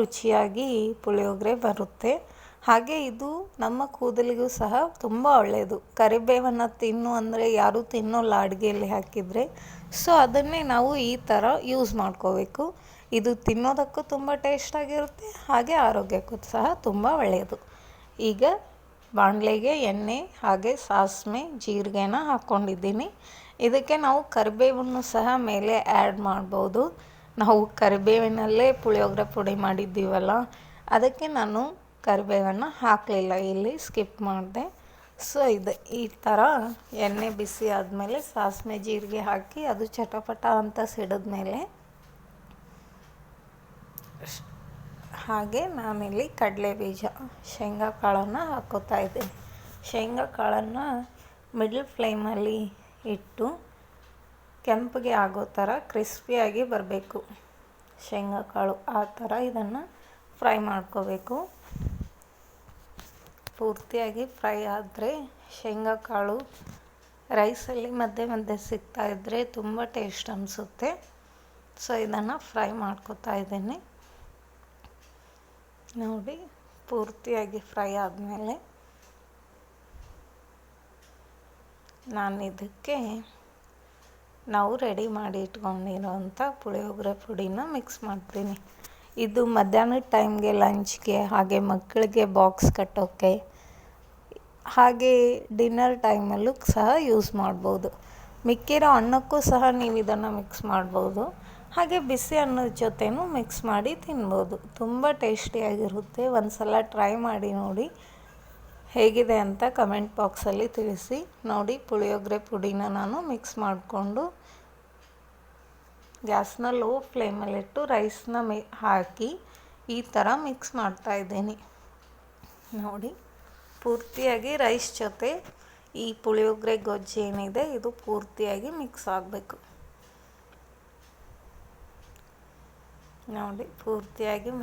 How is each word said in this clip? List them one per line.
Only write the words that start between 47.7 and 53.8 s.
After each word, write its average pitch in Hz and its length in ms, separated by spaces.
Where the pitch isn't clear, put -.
ಕಾಳನ್ನು 202 480
ಹಾಕೋತಾ 214 560
ಇದ್ದೀನಿ. - 240
ಶೇಂಗಾ 240 360
ಕಾಳನ್ನು 220 460
ಮಿಡಲ್ 220 340
ಫ್ಲೇಮಲ್ಲಿ 214 640
ಇಟ್ಟು 220 340